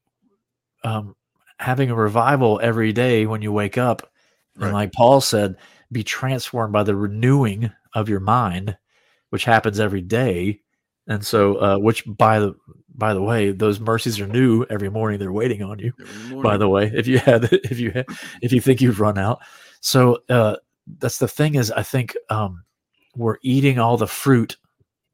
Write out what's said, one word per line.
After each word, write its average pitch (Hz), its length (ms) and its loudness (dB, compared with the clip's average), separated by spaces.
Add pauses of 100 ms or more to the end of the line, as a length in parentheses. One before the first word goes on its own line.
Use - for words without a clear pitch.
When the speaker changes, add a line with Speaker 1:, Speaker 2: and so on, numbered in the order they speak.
(840)
Speaker 1:
um, 107 320 -6 (440)
having 127 320 -2
a 117 40 -2
revival 113 680 2
every 113 300 0
day 120 320 2
when 110 160 -4
you 107 100 -6
wake 104 260 -2
up. 123 340 -2 (500)
And 101 100 -2
Speaker 2:
Right. - 20 -4
Speaker 1:
like 101 200 -2
Paul 127 280 6
said, 104 360 -2 (340)
"Be 117 120 -4
transformed 120 680 -6
by 104 100 2
the 101 120 0
renewing 110 760 0 (220)
of 110 160 -2
your 101 120 -2
mind," 98 560 -2 (540)
which - 140 -4
happens 110 340 2
every 101 220 -2
day. 101 600 -2 (460)
And 104 180 -6
so, 101 360 2
uh, 98 180 2
which 110 280 0
by 110 320 2
the, 101 160 -2 (400)
by 107 200 -2
the 92 80 -2
way, 104 280 0
those 104 300 0
mercies 113 400 -2
are 98 60 -8
new 120 420 2
every 101 200 -6
morning. 107 300 -4
They're 95 140 -6
waiting 107 300 -2
on 101 160 -12
you. 113 200 -6
Speaker 2:
Every 101 180 -20 (240)
Speaker 1:
By 107 160 2
Speaker 2:
morning. - 0 -
Speaker 1:
the 101 120 2
way, 101 260 2
if 110 120 -2
you 127 120 4
had, 120 260 4
<laughs> 110 80 0
if 127 260 -2
you 117 120 -4
had, 127 160 -6 (340)
if 123 120 0
you 120 80 4
think 131 200 2
you've 120 200 2
run 104 180 2
out. 104 200 -2 (420)
So, 123 380 4 (100)
uh, 117 280 2 (420)
that's - 200 -6
the 123 100 0
thing 151 260 -2
is, 117 160 0
I 107 120 -4
think, 123 320 -6 (140)
um, 101 340 -4 (520)
we're 113 280 -4
eating 135 360 2
all 117 180 2
the 110 100 0
fruit - 500 0 (560)